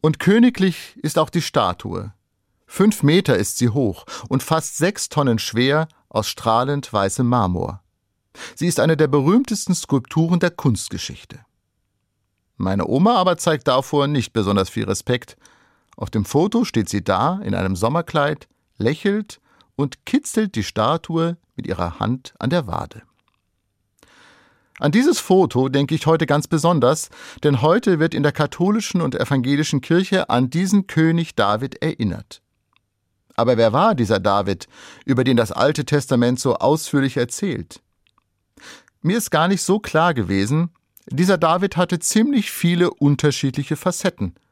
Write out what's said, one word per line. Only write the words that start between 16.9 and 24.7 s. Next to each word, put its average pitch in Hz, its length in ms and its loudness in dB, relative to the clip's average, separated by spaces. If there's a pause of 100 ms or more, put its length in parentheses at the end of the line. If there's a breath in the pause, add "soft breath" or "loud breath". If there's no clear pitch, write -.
da 127 400 0
in 101 100 -4
einem 95 220 -2
Sommerkleid, 151 720 -2 (280)
lächelt 196 640 -2 (360 soft breath)
und - 280 -6
kitzelt - 520 -2
die 104 80 -2
Statue 165 720 -2 (180)
mit - 140 -10
ihrer 85 320 -4
Hand 113 400 -4
an - 100 -2
der 170 160 0
Wade. 82 360 -8 (1800 soft breath)